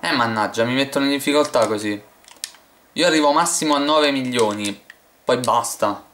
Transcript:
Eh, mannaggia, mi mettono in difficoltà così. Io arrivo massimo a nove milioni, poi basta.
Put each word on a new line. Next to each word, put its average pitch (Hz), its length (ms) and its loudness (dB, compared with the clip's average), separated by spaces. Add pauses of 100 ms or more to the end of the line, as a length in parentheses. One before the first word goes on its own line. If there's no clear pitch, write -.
Eh, 170 120 -2
mannaggia, 113 520 0
mi 123 100 -2
mettono 139 320 0
in 139 60 0
difficoltà 143 540 0
così. 104 320 -4 (920)
Io 170 140 0
arrivo 151 260 4
massimo 151 420 0
a 143 40 2
nove 147 320 2
milioni, 110 680 -2 (460)
poi 127 140 2
basta. 113 760 -2